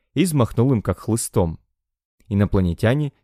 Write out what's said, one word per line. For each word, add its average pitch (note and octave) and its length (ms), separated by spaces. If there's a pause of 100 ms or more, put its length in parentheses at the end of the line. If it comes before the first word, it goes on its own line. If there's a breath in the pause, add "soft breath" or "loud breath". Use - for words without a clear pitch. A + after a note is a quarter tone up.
(140)
и D3 100
взмахнул C#3 480
им, A2 100
как - 180
хлыстом. G2 600 (680)
Инопланетяне G2+ 840 (100)